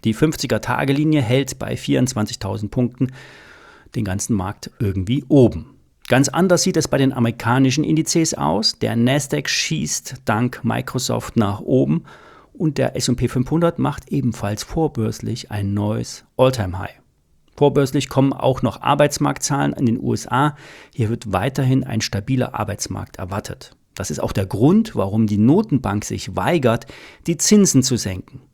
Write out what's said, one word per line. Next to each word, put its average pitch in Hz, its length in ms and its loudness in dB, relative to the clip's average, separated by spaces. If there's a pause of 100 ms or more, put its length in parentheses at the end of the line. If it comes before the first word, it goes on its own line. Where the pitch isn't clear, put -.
Die 113 80 2
fünfziger-Tage-Linie 143 1080 0
hält 131 360 0
bei - 200 -6
vierundzwanzigtausend 107 920 -2
Punkten 127 420 -2 (840)
den 113 100 -2
ganzen 98 300 -2
Markt 98 440 -4
irgendwie 101 500 -2
oben. 120 480 4 (320)
Ganz 135 200 4
anders 170 340 2
sieht 185 140 0
es 156 120 0
bei 139 100 0
den 135 160 2
amerikanischen 127 720 2
Indizes 160 500 0
aus. - 440 0
Der 113 180 0
Nasdaq 139 520 2
schießt - 680 -4 (100)
dank 117 360 0
Microsoft 120 760 -2
nach 101 220 0
oben 139 440 0 (480)
und 160 240 -2
der 131 200 0
S 135 120 -2
und 123 80 2
P 120 120 0
fünfhundert 165 500 0
macht 131 320 -6
ebenfalls 107 520 -4
vorbörslich 113 880 -4
ein 101 220 -4
neues 107 540 -4 (100)
All-Time-High. 98 640 0 (560)
Vorbörslich 139 540 2
kommen 135 240 2
auch 127 260 0
noch - 220 -2
Arbeitsmarktzahlen 143 880 0
in 143 140 -2
den 113 120 2
U 120 140 -2
S 110 160 -6
A. 147 260 2 (400)
Hier 110 140 0
wird 113 240 -4
weiterhin 131 500 2
ein 120 200 -4
stabiler 127 520 -2
Arbeitsmarkt 98 640 -6
erwartet. - 580 -10 (200)
Das - 160 -6
ist 76 80 -6
auch - 140 -2
der 98 140 0
Grund, 156 500 2
warum 107 300 0
die 104 120 0
Notenbank 117 680 2
sich 101 320 -8
weigert, 123 500 2 (400)
die 165 120 -2
Zinsen 190 440 4
zu 127 140 0
senken. - 460 -8 (120)